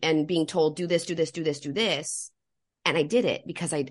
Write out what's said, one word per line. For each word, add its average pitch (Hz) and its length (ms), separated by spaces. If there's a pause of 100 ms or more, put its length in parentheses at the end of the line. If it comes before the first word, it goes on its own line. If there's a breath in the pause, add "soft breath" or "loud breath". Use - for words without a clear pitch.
and 156 240
being 165 200
told, 156 320
"Do 175 100
this, 170 180
do 175 100
this, 160 160
do 165 120
this, 143 160
do 143 140
this." 170 580 (540)
And 160 120
I 156 60
did 226 200
it 123 240
because 170 260
I, 143 180